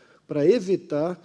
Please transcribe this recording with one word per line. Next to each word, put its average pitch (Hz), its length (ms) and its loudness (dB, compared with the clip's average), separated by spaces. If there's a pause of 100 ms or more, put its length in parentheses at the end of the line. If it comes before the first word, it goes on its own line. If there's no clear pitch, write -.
(260)
pra 147 220 -2
evitar 180 760 0